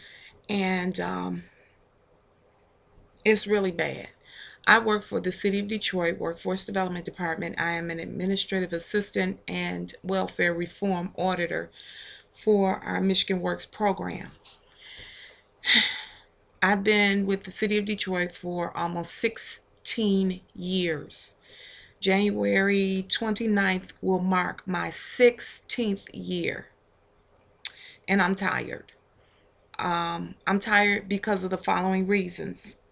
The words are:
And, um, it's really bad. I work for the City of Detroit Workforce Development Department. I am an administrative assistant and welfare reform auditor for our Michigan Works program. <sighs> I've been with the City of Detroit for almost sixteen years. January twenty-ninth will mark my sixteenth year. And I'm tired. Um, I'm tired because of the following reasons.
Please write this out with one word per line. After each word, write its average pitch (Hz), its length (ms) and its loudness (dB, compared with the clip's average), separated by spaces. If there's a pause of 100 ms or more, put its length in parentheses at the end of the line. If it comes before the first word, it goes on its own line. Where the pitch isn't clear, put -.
(500)
And, 185 500 0
um, 180 440 -4 (1800)
it's 208 240 4
really 196 240 2
bad. 147 380 -4 (560)
I 214 140 8
work 214 240 0
for 190 180 -4
the 180 100 -2
City 196 280 0
of 202 100 -4
Detroit 185 480 2
Workforce 185 480 -2
Development 180 400 -4
Department. 165 540 -6
I 170 140 -2
am 170 160 -6
an 165 100 -8
administrative 180 760 -2
assistant 190 760 -2
and 175 460 -4 (100)
welfare 185 500 -2
reform 175 640 -4
auditor 175 540 -2 (640)
for 196 480 2
our 185 160 -2
Michigan 190 420 2
Works 175 240 -2
program. - 640 -4 (1300)
<sighs> - 1000 0
I've 196 220 4
been 202 420 4
with 196 180 0
the 185 80 -12
City 208 260 2
of 208 80 0
Detroit 185 480 -2
for 175 420 -4
almost 170 400 -2
sixteen - 1300 2 (120)
years. 180 840 -2 (640)
January 196 1080 2
twenty-ninth 208 920 2
will 185 180 2
mark 180 480 0
my 175 220 -2
sixteenth - 1200 0
year. 180 560 -4 (1400)
And 196 140 4
I'm 185 140 2
tired. 147 560 -4 (880)
Um, 170 560 -2 (100)
I'm 196 140 2
tired 202 500 2
because 202 340 0
of 185 60 -2
the 180 80 -2
following 190 500 2
reasons. 180 680 -2 (160)